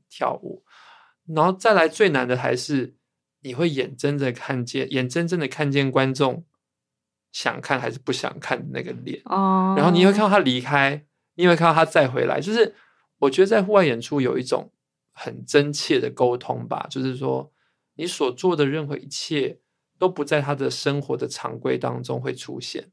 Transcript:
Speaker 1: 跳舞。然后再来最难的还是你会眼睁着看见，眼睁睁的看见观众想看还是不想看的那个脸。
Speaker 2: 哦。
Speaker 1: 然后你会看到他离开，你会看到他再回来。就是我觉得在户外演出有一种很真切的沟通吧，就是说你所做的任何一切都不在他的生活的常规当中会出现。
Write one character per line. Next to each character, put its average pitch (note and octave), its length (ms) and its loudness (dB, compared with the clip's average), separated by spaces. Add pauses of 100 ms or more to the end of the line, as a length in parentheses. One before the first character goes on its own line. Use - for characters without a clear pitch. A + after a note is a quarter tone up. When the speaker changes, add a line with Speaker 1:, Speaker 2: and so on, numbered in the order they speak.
Speaker 1:
跳 B2+ 260 -4
舞。 - 280 -14 (720)
然 D#3 100 4
后 F#3 80 4
再 G3+ 200 2
来 E3 160 6
最 F#3+ 220 4
难 C3 180 0
的 B2 80 2
还 B2+ 180 0
是 B2+ 400 -4 (460)
你 C3 140 -12
会 E3 140 0
眼 C3+ 280 -4
睁 C#3+ 200 0
着 C3+ 140 -2
看 B2 340 -4
见， B2+ 280 -4
眼 C3 160 0
睁 E3+ 180 -2
睁 E3+ 140 -2
的 C#3 80 -2
看 C#3+ 240 -2
见 C#3 180 2
观 C3+ 240 2
众 C3 300 0 (880)
想 - 280 -4
看 C3 200 -2
还 B2 100 -6
是 B2 80 -10
不 - 140 -4
想 - 260 -8
看 - 200 -4
的 - 140 -12
那 B2+ 100 -6
个 B2 100 -10
脸。 B2 320 -12
Speaker 2:
哦。 F#3+ 520 0
Speaker 1:
然 D3 80 4
后 F3 60 6
你 F3 140 6
会 G3 80 8
看 G#3 80 2
到 G#3+ 80 4
他 G3+ 100 6
离 C3 220 2
开， C#3 440 0 (300)
你 F3 140 4
会 E3+ 80 8
看 D#3+ 100 4
到 E3 80 6
他 D#3+ 100 6
再 D#3+ 220 4
回 B2+ 200 0
来。 C3 140 0
就 E3+ 120 -4
是 A3+ 220 4 (440)
我 C#3 120 4
觉 C3+ 100 2
得 F#3+ 60 6
在 G#3+ 160 4
户 F#3+ 80 -2
外 G3 160 6
演 A#2 140 0
出 C#3+ 200 -4
有 B2+ 160 0
一 B2+ 60 -2
种 - 300 -4 (400)
很 B2 340 -14
真 D3 260 4
切 D3 280 0
的 B2 100 -4
沟 B2+ 260 0
通 B2+ 300 -8
吧， - 240 -8
就 C3+ 100 -8
是 C3 140 -4
说 C3 380 -6 (420)
你 D#3 100 -10
所 D3+ 280 -2
做 F3 240 0
的 D3 100 2
任 D3 180 -4
何 C#3+ 120 -8
一 - 100 -12
切 C3 540 -6 (360)
都 F#3 120 2
不 F3+ 160 -6
在 D3 180 0
他 C#3+ 140 -4
的 C3+ 120 -2
生 C#3+ 320 -2
活 C#3 160 -6
的 B2+ 120 -6
常 B2 280 -10
规 B2+ 220 -2
当 B2 240 -6
中 B2+ 180 -6
会 B2+ 140 -6
出 B2+ 260 -14
现。 - 320 -12